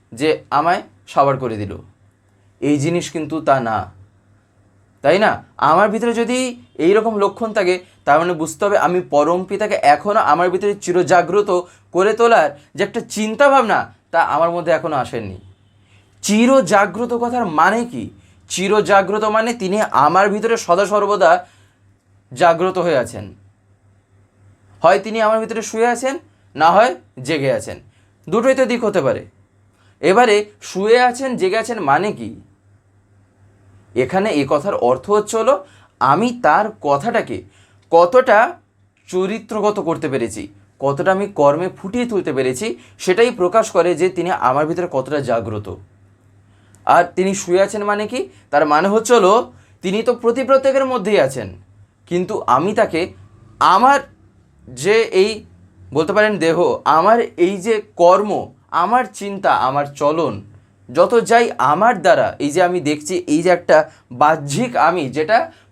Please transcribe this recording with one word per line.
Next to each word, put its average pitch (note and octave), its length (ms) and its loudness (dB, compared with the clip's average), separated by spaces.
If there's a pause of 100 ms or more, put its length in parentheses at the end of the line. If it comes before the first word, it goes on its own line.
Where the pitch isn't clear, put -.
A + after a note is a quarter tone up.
(140)
যে C3+ 160 -2 (200)
আমায় D#3+ 320 0 (260)
সাবার C#3 360 0
করে A2 180 -6
দিল, F#2+ 120 -8 (880)
এই D3 220 0
জিনিস E3+ 280 -2
কিন্তু D#3 240 -8 (120)
তা C#3 120 4
না, A2+ 180 -4 (1300)
তাই D#3 160 4
না? G3+ 120 2 (400)
আমার G3 220 4
ভিতরে A#3 200 -2
যদি A#3 260 -2 (460)
এই F#3+ 80 4
রকম A3 200 0 (100)
লক্ষণ G#3 340 -4
থাকে, F3+ 180 0 (300)
তার C#3+ 140 4
মানে F3 140 -2
বুঝতে D#3+ 320 -8
হবে G3+ 120 2
আমি F3 220 0 (140)
পরম D3+ 260 2 (100)
পিতাকে G#3 260 -4 (200)
এখনও G#3 260 0 (120)
আমার F3 200 2
ভিতরে G3+ 200 -2 (100)
চিরজাগ্রত F3+ 640 2 (420)
করে F#3+ 220 2
তোলার A3 360 4 (260)
যে D3 120 -4
একটা G#3+ 140 -8 (140)
চিন্তাভাবনা, A3 640 2 (320)
তা E3 80 2 (160)
আমার E3+ 200 0
মধ্যে E3+ 160 -2
এখনও D#3 320 -2
আসেনি। G2+ 340 -10 (880)
চিরজাগ্রত G#3+ 880 2 (100)
কথার A#3+ 220 -4 (140)
মানে G3+ 220 4 (100)
কি? A2+ 120 -10 (460)
চিরজাগ্রত G3+ 760 0
মানে A3 300 0
তিনি G3+ 240 -4 (280)
আমার F#3 240 2
ভিতরে G#3+ 280 -2
সদা F#3 280 0
সর্বদা G3+ 460 2 (1000)
জাগ্রত E3+ 460 0
হয়ে D#3+ 260 0
আছেন। G2+ 220 -14 (1600)
হয় F#3+ 160 4
তিনি A3 220 -8
আমার A3 220 2
ভিতরে A3 180 -6
শুয়ে A3+ 340 -2
আছেন, C4 200 -4 (400)
না D#3 200 2
হয় A#3 160 4 (360)
জেগে C#3 320 0
আছেন, F2 180 -12 (500)
দুটোই A#3 320 2
তো C4 60 2
দিক A#3+ 220 -2
হতে F#3+ 140 0
পারে। A#2+ 200 -2 (800)
এবারে G#3 340 2 (260)
শুয়ে G#3+ 380 0 (100)
আছেন, B3+ 280 -6
জেগে F#3 260 -2
আছেন A3+ 160 -8
মানে D#3+ 300 0 (100)
কি? A2 100 -12 (1700)
এখানে F#3+ 260 -2 (120)
এ - 80 0
কথার D3+ 260 -2 (140)
অর্থ B2+ 200 -2
হচ্ছে G#3+ 280 0
হলো A3+ 160 2 (480)
আমি D3+ 260 2 (180)
তার F3 200 4 (160)
কথাটাকে C#3+ 560 -2 (540)
কতটা G#3+ 480 6 (680)
চরিত্রগত G#3 720 -4
করতে D#3 340 -4
পেরেছি, A#2 300 -6 (360)
কতটা C#3 380 -2
আমি G3+ 80 -4 (140)
কর্মে D3 280 2 (100)
ফুটিয়ে A#3 340 -6
তুলতে E3+ 260 -4
পেরেছি, C3 300 -2 (360)
সেটাই A#3 280 2
প্রকাশ F3+ 340 0 (100)
করে F3 200 2
যে E3+ 120 0 (100)
তিনি E3+ 120 -4 (200)
আমার C#3+ 200 0
ভিতরে F3 220 -6
কতটা C3+ 280 -4 (100)
জাগ্রত। G#2+ 380 -4 (1200)
আর D#3+ 160 6 (120)
তিনি F#3+ 160 0 (100)
শুয়ে F3+ 240 0
আছেন G#3 180 -6
মানে G#3 280 -2
কি? B3 80 -6 (320)
তার D3 120 2 (100)
মানে E3 200 2
হচ্ছে A3 240 0
হলো F#3+ 160 6 (500)
তিনি F#3+ 240 -2
তো B3 40 4 (100)
প্রতি A#3 220 -2
প্রত্যেকের C4+ 480 2
মধ্যেই A3 360 0
আছেন, C3 200 -10 (640)
কিন্তু F3+ 240 -4 (220)
আমি F3 240 0
তাকে E3 220 -2 (720)
আমার C4 240 4 (680)
যে C3 280 -2 (260)
এই A3 100 2 (640)
বলতে D#3+ 180 0
পারেন G#3+ 200 2 (100)
দেহ, E3 140 2 (400)
আমার G#3 200 4 (280)
এই G3 100 0 (100)
যে A3 100 0 (260)
কর্ম, G3 300 4 (520)
আমার A#3+ 200 0 (160)
চিন্তা, G3 320 -2 (160)
আমার C#3+ 180 -2 (160)
চলন, D3 320 0 (560)
যত F3 240 2 (160)
যাই A#3 160 4 (280)
আমার G#3+ 280 2
দ্বারা, C#3 260 2 (120)
এই C#3+ 120 -4
যে F3 160 0
আমি F3+ 120 -4 (100)
দেখছি, D3+ 260 -4 (180)
এই E3 120 2
যে F#3 120 4
একটা F3 200 2 (340)
বাহ্যিক D3 600 0 (160)
আমি, F3 160 0 (140)
যেটা G#3+ 200 0 (340)